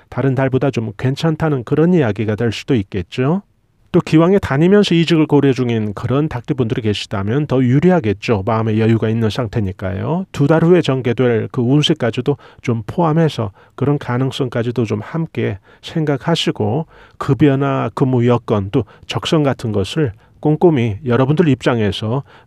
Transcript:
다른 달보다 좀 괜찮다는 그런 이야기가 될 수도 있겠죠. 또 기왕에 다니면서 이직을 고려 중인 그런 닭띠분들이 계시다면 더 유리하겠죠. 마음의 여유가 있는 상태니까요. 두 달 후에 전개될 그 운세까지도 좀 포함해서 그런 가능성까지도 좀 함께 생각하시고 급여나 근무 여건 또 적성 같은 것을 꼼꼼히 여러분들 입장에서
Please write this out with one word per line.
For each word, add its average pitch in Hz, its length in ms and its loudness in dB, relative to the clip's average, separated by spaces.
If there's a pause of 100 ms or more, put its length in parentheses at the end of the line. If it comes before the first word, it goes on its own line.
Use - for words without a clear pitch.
(100)
다른 131 240 -2
달보다 135 360 0
좀 110 280 -4
괜찮다는 147 680 -2
그런 160 300 2
이야기가 110 420 0
될 117 160 -2
수도 - 220 -4
있겠죠. 127 680 -2 (500)
또 175 80 4
기왕에 165 380 4
다니면서 180 560 2
이직을 160 320 2
고려 139 260 4
중인 113 420 -2
그런 139 340 -2
닭띠분들이 127 520 -4
계시다면 107 680 -2
더 131 120 2
유리하겠죠. 123 840 2
마음의 110 340 0
여유가 110 280 2
있는 113 220 0
상태니까요. 107 1000 -4
두 143 200 0
달 165 140 4
후에 175 180 4
전개될 120 720 0
그 - 80 -4
운세까지도 139 760 0 (240)
좀 117 260 -2
포함해서 156 680 0 (240)
그런 139 220 0
가능성까지도 123 840 -4
좀 107 160 -4
함께 117 580 -6 (240)
생각하시고 151 1040 -2 (320)
급여나 135 760 0
근무 127 320 2
여건 113 460 0
또 131 120 0 (220)
적성 - 380 -2
같은 127 260 -2
것을 104 420 -2 (280)
꼼꼼히 151 640 2
여러분들 139 440 2
입장에서 117 760 0 (220)